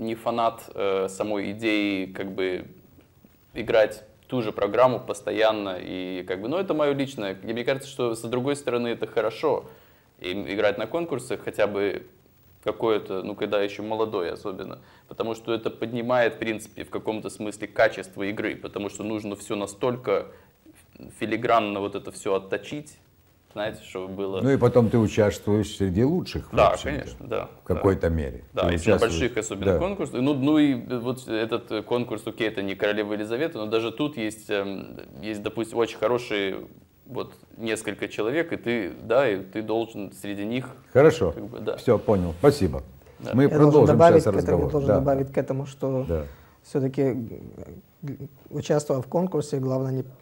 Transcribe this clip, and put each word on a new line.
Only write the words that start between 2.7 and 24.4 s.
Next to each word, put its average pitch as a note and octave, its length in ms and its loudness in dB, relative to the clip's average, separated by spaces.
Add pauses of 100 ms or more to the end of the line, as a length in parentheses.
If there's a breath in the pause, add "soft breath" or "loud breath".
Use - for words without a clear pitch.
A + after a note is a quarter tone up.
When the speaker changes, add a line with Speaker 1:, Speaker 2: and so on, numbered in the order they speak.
Speaker 1:
играть A2 500 2 (240)
ту B2+ 140 -2
же G#2+ 100 -2
программу A2+ 480 4
постоянно, G#2 800 -2
и, F#2 480 -8
как F#2 120 -4
бы, G#2+ 80 -6
ну, D3+ 80 -4
это F#3+ 180 -2
мое D3 200 2
личное. C3 420 -4 (120)
И A2+ 40 -6
мне A#2+ 120 -4
кажется, C3+ 260 -2
что, A#2+ 240 -2
с A2+ 80 -10
другой B2+ 340 -2
стороны, A#2+ 320 -2
это A2+ 180 -4
хорошо, A2+ 580 0 (560 loud breath)
и F2+ 120 -6
играть G2+ 460 0
на A2+ 80 -4
конкурсах D#3+ 580 -4
хотя A2 220 0
бы G2+ 400 -2 (580)
какое-то, G#2 580 -2
ну, G2+ 120 -8
когда G#2 280 0
еще G2+ 200 -4
молодой G#2+ 500 -2
особенно, - 460 -10 (300 soft breath)
потому A2 260 -6
что A#2 200 -6
это A2+ 160 -4
поднимает, A#2 640 0
в - 40 -14
принципе, A2 460 -6
в - 60 -16
каком-то G#2 400 -6
смысле G#2+ 380 -8
качество - 560 0
игры, G#2 320 -4
потому - 340 -8
что - 140 -10
нужно G#2+ 320 -6
все - 200 -6
настолько G#2 680 -2 (920 loud breath)
филигранно A2 600 2
вот G2 140 -4
это G2+ 160 -10
все G2 240 -2
отточить, G#2 640 -6 (540)
знаете, A2 320 -6
чтобы F#2 240 -8
было. F#2+ 340 -4